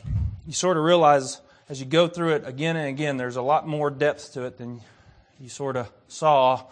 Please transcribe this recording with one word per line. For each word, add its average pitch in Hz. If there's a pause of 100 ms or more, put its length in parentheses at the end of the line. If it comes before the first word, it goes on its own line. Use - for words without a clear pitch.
(460)
you 160
sort 180
of 151
realize 147 (300)
as 135
you 131
go 165
through 165
it 147
again 151
and 151
again, 139
there's 123
a 123
lot 143
more 151
depth 143
to 127
it 123
than 120 (580)
you 127
sort 135
of 120 (180)
saw 131